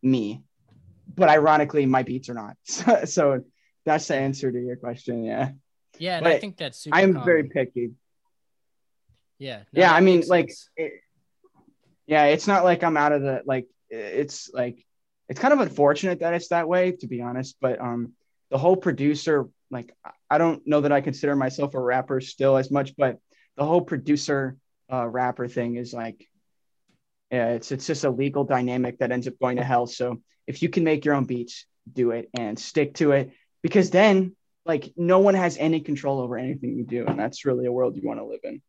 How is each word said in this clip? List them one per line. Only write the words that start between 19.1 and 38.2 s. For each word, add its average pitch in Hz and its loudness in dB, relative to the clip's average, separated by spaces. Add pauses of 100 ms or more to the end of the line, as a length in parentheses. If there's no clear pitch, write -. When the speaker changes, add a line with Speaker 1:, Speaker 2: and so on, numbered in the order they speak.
Speaker 1:
like, 123 -12 (120)
I, - -20 (200)
I 147 4
don't 160 0
know 147 2
that 143 2
I 143 4
consider 143 -2
myself 139 -4
a 131 -4
rapper 127 -2
still 135 2
as 131 0
much, 139 -2
but 131 0 (380)
the 143 -2
whole 170 2
producer, 143 -2 (360)
uh, 123 -4
rapper 123 -4
thing 120 -4
is, 120 -10
like, 113 -12 (1040)
yeah, 120 0
it's, 117 -6
it's 135 -8
just 151 -4
a 143 0
legal 139 -2
dynamic 123 -2
that 123 -2
ends 123 -4
up 123 -14
going 123 -2
to 123 -4
hell. 123 2
So 120 -6 (280)
if - -6
you 170 0
can 180 0
make 156 0
your 147 4
own 135 0
beats, 120 -8 (260)
do 123 0
it 113 -6
and 113 -6
stick - -2
to 147 2
it, 139 2 (320)
because 185 2
then, 190 4 (320)
like, 160 -2
no 180 4
one 196 6
has 180 0
any 160 0
control 143 -4
over 123 -6
anything 127 -6
you 120 -6
do. 117 -6
And 113 -2
that's 117 -6
really 123 0
a 123 -2
world 127 -2
you - -12
wanna 113 -6